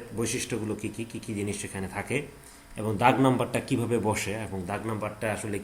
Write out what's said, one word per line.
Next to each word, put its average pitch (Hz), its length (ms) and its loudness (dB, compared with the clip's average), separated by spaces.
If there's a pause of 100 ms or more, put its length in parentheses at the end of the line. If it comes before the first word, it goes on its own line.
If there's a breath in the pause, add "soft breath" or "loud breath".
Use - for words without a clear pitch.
(160)
বৈশিষ্ট্যগুলো 110 600 -2
কী 107 140 -6
কী, 113 160 -6
কী 113 140 -10
কী 110 140 -6
জিনিস 101 280 -2
সেখানে 95 260 -6
থাকে 113 400 -4 (500 loud breath)
এবং 107 200 0
দাগ 123 220 8
নাম্বারটা 131 400 6
কীভাবে 117 400 2
বসে 101 320 0
এবং 98 340 -4
দাগ 104 200 -4
নাম্বারটা 107 480 -2
আসলে 101 300 -4